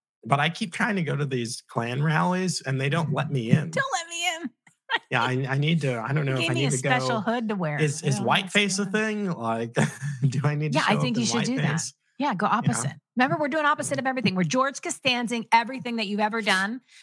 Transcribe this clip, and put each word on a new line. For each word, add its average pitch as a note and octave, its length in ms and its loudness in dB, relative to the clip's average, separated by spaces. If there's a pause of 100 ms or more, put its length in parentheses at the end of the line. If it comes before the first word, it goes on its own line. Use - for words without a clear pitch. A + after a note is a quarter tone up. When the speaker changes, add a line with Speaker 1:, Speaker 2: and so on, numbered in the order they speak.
(240)
Speaker 1:
but C3+ 160 2
I D3 80 2
keep E3+ 240 -6
trying A3+ 240 -2
to F3 80 0
go C#3 100 -2
to C#3+ 120 -2
these A#2+ 420 -4
Klan B2 340 -2
rallies F3 600 0
and C3 180 -2
they C3+ 80 0
don't D#3 240 0
let - 180 -2
me A#2 220 0
in. - 180 4
Speaker 2:
Don't C5+ 220 -2
let E4+ 160 -4
me E4+ 180 -4 (160)
in. D#4 120 -6
<laughs> - 60 -20 (500)
Speaker 1:
Yeah, B2 120 2
I, B2+ 280 0
I C3+ 80 0
need D#3 240 2
to, B2 180 0
I A2 120 -4
don't D3 140 0
Speaker 2:
You C3+ 60 0
Speaker 1:
know - 20 -
if B2+ 80 0
Speaker 2:
gave B2 80 0
Speaker 1:
I F3+ 40 0
Speaker 2:
me B3+ 60 0
Speaker 1:
need C#4+ 60 2
Speaker 2:
a - 40 2
Speaker 1:
to - 80 0
Speaker 2:
special B3+ 420 0
Speaker 1:
go. G#3+ 120 0
Speaker 2:
hood A#3 160 -2
to G#3+ 80 -2
wear. D3+ 220 -2
Speaker 1:
Is, D3+ 240 0
is C3+ 180 2
Speaker 2:
Oh, - 20 -2
Speaker 1:
white C#3+ 220 2
Speaker 2:
that's F#3 80 -12
Speaker 1:
face G3+ 260 2
a G#3 60 0
Speaker 2:
good. F#3+ 80 -4
Speaker 1:
thing? G#3+ 400 0
Like, A#2 420 -2
<laughs> C#3 540 0
do B2+ 160 -2
I D3 100 2
need D3+ 180 -2
to - 60 2
Speaker 2:
Yeah, D4+ 100 2
I F#3+ 60 4
Speaker 1:
show - 60 2
Speaker 2:
think B3 160 0
Speaker 1:
up - 20 0
Speaker 2:
you A#3+ 40 2
Speaker 1:
in A3 40 0
Speaker 2:
should - 80 0
Speaker 1:
white A3 120 0
Speaker 2:
do B3+ 140 -2
that. - 120 2
Speaker 1:
face? - 220 -4 (240)
Speaker 2:
Yeah, C4+ 160 0
go F#3+ 120 0
Speaker 1:
Yeah. B2 100 0
Speaker 2:
opposite. C#3 360 0 (240)
Remember, C#4 220 4
we're D4+ 100 0
doing D4+ 180 0
opposite D4 300 0
Speaker 1:
Yeah. C4 60 -2
Speaker 2:
of B3 40 -4
everything. B3 300 0
We're F#3 80 4
George C4 360 0
Costanzing A#3+ 720 -2
everything A#3 440 2
that A3 100 -2
you've G3+ 140 0
ever A3 200 2
done G#3 400 2 (220)